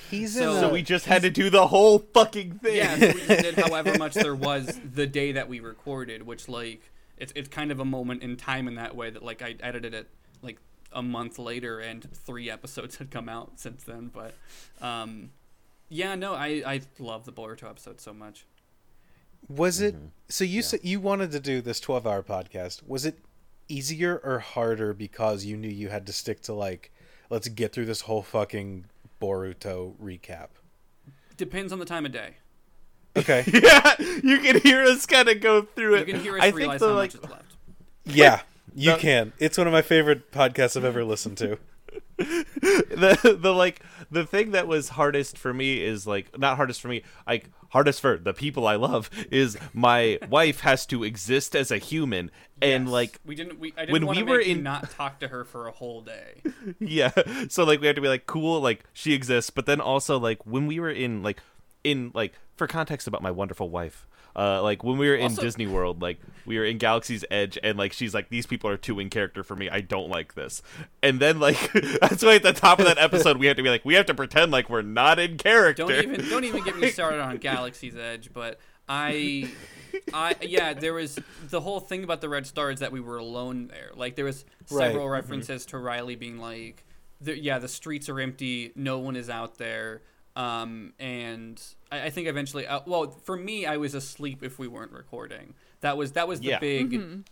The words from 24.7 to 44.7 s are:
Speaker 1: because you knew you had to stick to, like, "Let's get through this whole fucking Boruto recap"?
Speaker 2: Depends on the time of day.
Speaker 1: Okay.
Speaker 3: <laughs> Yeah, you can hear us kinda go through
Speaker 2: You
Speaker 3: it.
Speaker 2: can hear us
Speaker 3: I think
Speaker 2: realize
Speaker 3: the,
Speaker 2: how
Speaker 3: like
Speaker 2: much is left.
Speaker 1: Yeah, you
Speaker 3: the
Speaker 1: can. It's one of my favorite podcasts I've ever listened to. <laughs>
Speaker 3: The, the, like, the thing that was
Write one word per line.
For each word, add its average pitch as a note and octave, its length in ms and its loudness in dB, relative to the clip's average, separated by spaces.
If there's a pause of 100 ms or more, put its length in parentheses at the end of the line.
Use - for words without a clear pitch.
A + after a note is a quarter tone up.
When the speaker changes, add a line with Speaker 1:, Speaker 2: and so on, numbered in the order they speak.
Speaker 1:
because G#2 500 -4
you G#2 140 -10
knew A2 100 -10
you G2+ 220 -10
had G2+ 180 -10
to - 60 -12
stick - 300 -8
to, A2 100 -10
like, G2 400 -8 (360)
"Let's A#2 200 -6
get A2 240 -6
through A#2 140 -6
this A2+ 200 -6
whole A2 140 -2
fucking G2 640 -6 (360)
Boruto F#2+ 800 -6
recap"? F2+ 460 -16 (880)
Speaker 2:
Depends F#3 380 -8
on F#3+ 60 -8
the E3+ 60 -12
time E3 200 -6
of C3 80 -8
day. - 220 -12 (840)
Speaker 1:
Okay. B2+ 280 4
Speaker 3:
<laughs> F3 80 0
Yeah, C#4 460 10
you D4+ 400 4
can C4 220 6
hear C4 220 8
us B3+ 220 6
kinda A#3+ 300 6
go G#3+ 280 6
through G#3+ 340 2
Speaker 2:
You F#3+ 60 4
Speaker 3:
it. - 20 -10
Speaker 2:
can F#3+ 160 -4
hear G3 160 -6
us - 40 2
Speaker 3:
I F3+ 40 8
think G3 100 6
Speaker 2:
realize C#3+ 240 -2
Speaker 3:
the, A3 80 4
Speaker 2:
how G#3+ 60 4
Speaker 3:
like G3 200 0
Speaker 2:
much - 80 -20
is D#3+ 80 -14
left. - 260 -20 (500)
Speaker 1:
Yeah, C#3+ 360 10 (320)
you C#3+ 200 4
Speaker 3:
the E3 40 2
Speaker 1:
can. C3 420 2
It's D#3 180 0
one F3 100 4
of E3 60 2
my D#3+ 80 8
favorite D3+ 500 4
podcasts C3 460 2
I've B2+ 80 0
ever A#2+ 180 0
listened G#2+ 360 -4
to. G#2+ 240 -4
<laughs> - 40 -20 (500)
Speaker 3:
The, C#4 1200 4
the, F#3 140 2
like, F3+ 280 2 (300)
the D#3+ 140 0
thing G#3 260 0
that F3+ 160 0
was D#3 220 -2